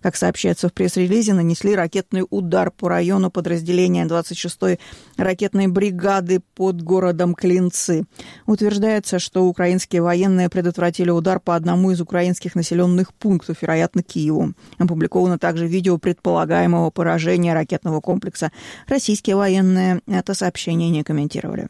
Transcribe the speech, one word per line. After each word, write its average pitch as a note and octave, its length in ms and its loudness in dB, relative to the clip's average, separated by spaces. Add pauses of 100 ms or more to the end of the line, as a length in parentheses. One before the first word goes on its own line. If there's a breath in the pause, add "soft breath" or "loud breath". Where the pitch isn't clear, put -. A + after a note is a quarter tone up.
как - 160 -4
сообщается F3 500 -2
в - 60 -2
пресс-релизе, F#3+ 600 0
нанесли F3 420 2
ракетный F#3 540 -2
удар F#3 420 0
по - 180 -4
району F3+ 420 2
подразделения F3 720 0
двадцать E3 320 -4
шестой F3+ 440 -2 (340 loud breath)
ракетной F#3+ 520 0
бригады F#3 760 0 (140)
под F#3 260 -2
городом F3 540 0
Клинцы. F3+ 680 0 (440 loud breath)
Утверждается, G#3 680 0
что F#3 280 0
украинские F3+ 560 0
военные F3+ 480 2
предотвратили F3 600 0
удар E3+ 300 0
по F3 160 0
одному F3 360 2
из F3 100 0
украинских F3+ 540 -2
населённых F3+ 580 2
пунктов, F3 480 -2
вероятно, E3 400 0
Киеву. D#3 520 -2 (260 loud breath)
Опубликовано F3 580 0
также E3+ 300 -2
видео F3 320 0
предполагаемого E3+ 920 0
поражения E3+ 640 0
ракетного D#3+ 480 -2
комплекса. F3+ 500 -4 (360 loud breath)
Российские G#3+ 480 0
военные F#3 720 2
это G3 260 -2
сообщение E3+ 560 -2
не D3+ 140 0
комментировали. - 680 -4